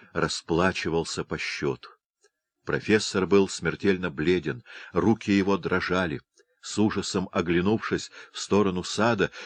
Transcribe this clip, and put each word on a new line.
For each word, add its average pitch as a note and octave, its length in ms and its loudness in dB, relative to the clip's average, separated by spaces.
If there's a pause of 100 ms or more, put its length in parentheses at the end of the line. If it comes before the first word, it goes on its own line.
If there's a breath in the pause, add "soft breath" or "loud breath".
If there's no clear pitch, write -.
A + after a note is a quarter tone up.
(140)
расплачивался E2 1080 0
по - 140 -6
счёту. - 520 -6 (760)
Профессор F#2+ 600 0
был G2 240 4
смертельно F2+ 600 -2
бледен, D2+ 520 0 (280 loud breath)
руки G#2 400 2
его G2 260 4
дрожали. F2 640 -2 (400)
С - 160 -8
ужасом G2 540 0
оглянувшись F2+ 800 0 (220 loud breath)
в - 60 -12
сторону F#2+ 440 0
сада, G#2 480 0 (140 loud breath)